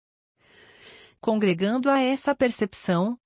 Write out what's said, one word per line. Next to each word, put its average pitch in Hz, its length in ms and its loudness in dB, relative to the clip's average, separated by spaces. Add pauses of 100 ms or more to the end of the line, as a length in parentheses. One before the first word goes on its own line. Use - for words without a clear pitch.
(1200)
Congregando 214 720 0
a 269 100 4
essa 269 340 0
percepção, 220 920 -2